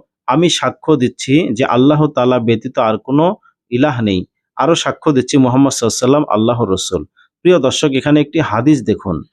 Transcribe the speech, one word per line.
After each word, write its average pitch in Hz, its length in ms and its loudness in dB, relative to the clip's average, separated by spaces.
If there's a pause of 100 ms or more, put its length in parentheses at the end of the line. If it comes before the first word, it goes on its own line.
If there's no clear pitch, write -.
(260)
"আমি 160 240 2
সাক্ষ্য - 460 -2
দিচ্ছি 131 580 -2
যে 117 100 -2
আল্লাহ 147 420 2
তাআলা 127 320 0
ব্যতীত 117 400 -2
আর 110 200 0
কোনো 156 380 0 (340)
ইলাহ 123 300 -2
নেই। 98 240 0 (320)
আরও 143 180 0
সাক্ষ্য - 380 -4
দিচ্ছি 127 240 0
মুহাম্মদ 131 360 2
সাল্লাল্লাহু 120 340 -2
আলাইহি 143 140 2
ওয়াসাল্লাম 151 100 -2
আল্লাহর 110 420 0
রসুল।" 92 300 -4 (420)
প্রিয় 175 140 4
দর্শক, 131 340 0
এখানে 147 280 2
একটি 147 200 -2
হাদিস 131 420 0
দেখুন। 98 340 -4 (160)